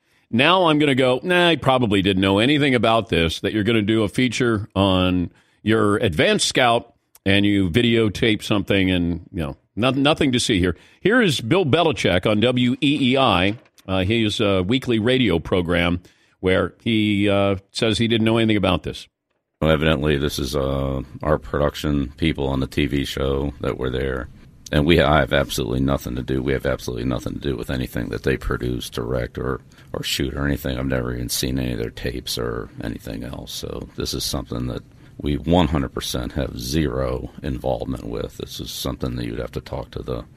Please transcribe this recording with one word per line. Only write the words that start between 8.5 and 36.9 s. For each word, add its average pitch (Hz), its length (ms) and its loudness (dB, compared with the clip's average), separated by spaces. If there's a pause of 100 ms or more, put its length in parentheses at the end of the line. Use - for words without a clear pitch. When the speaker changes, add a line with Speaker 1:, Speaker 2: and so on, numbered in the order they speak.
Speaker 1:
and, 87 420 0
you 85 120 -4
know, 71 140 -8 (180)
no-, 123 160 0
nothing 143 400 2
to 120 80 2
see 110 180 0
here. 87 180 2 (260)
Here 240 200 4
is 175 180 2
Bill 160 260 2
Belichick 117 640 2
on 107 120 2
W 123 420 2
E 139 320 2
E 131 40 2
I, 104 420 2 (280)
uh, 95 160 0
his, 107 380 0
uh, 98 240 2
weekly 123 320 0
radio 110 400 2
program, 87 640 0 (380)
where 92 340 0 (100)
he, 107 460 2
uh, 98 280 2 (140)
says 113 280 0
he 117 80 2
didn't 110 180 2
know 113 120 4
anything 110 200 2
about 92 240 2
this. - 260 -10 (540)
Speaker 2:
Well, 78 80 4
evidently, 76 480 4
this 71 220 -2
is, 69 160 -4
uh, 67 480 -2 (180)
our 76 160 2
production 71 800 -2
people 69 300 0
on 67 120 -2
the 65 60 -2
T 73 220 0
V 67 180 -2
show 69 560 -2
that 65 160 -4
were 64 140 -4
there. 64 360 -4 (440)
And 76 160 2
we, 85 120 6
I 73 200 6
have 65 120 0
absolutely 65 500 0
nothing 67 340 -2
to 64 80 -6
do. 65 180 -4
We 67 120 -2
have 64 120 -2
absolutely 62 400 -4
nothing 64 280 -4
to - 60 -10
do 69 160 -4
with - 140 -8
anything 62 400 -6
that - 140 -6
they 67 120 0
produce, 62 540 -6
direct, 60 480 -6
or, 64 240 -6 (320)
or - 80 -6
shoot 67 320 -4
or 71 140 -2
anything. 65 320 -4
I've 67 80 -4
never 62 260 -2
even 60 160 -6
seen 65 300 -4
any 62 140 -4
of 55 40 -6
their 57 140 -6
tapes - 480 -8
or 57 320 -8 (120)
anything 57 400 -10
else. - 300 -14
So - 420 -12
this - 200 -6
is 65 80 -6
something 62 440 -6
that 58 140 -8 (360)
we 73 180 -4
one 85 320 2
hundred 69 220 -2
percent - 420 -8
have 62 260 -6
zero 64 720 -4 (140)